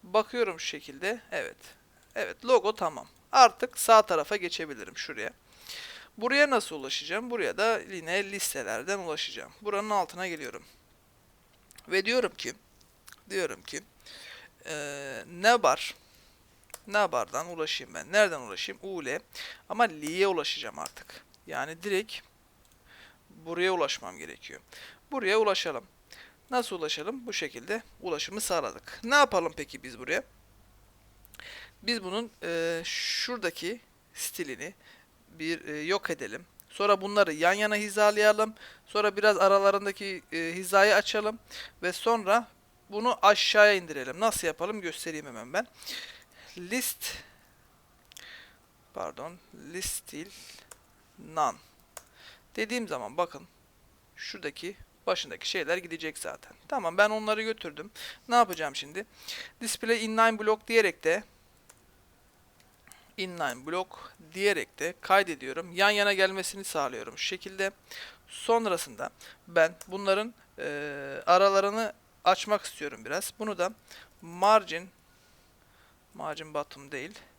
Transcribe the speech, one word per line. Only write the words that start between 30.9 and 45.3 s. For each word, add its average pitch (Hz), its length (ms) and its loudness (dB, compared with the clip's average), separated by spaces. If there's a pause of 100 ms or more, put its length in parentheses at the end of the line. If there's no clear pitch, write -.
Biz 220 220 -4
bunun, 214 260 -6 (120)
e, 165 420 -2
şuradaki 208 960 -4 (340)
stilini 147 600 -8 (540)
bir, 160 400 -6
e, 151 120 -6
yok 180 300 -2
edelim. 135 360 -8 (240)
Sonra 202 300 2
bunları 202 320 2
yan 160 200 4
yana 208 240 2
hizalayalım. 208 800 4 (320)
Sonra 208 300 2
biraz 202 220 6
aralarındaki, 196 840 4 (100)
e, 160 60 -4
hizayı 185 560 4
açalım. 214 440 0 (440)
Ve 175 100 0
sonra 226 560 2 (420)
bunu 214 320 0
aşağıya 208 500 8
indirelim. 156 480 -4
Nasıl 208 260 0
yapalım? 185 340 -4
Göstereyim 160 460 -8
hemen 120 260 -12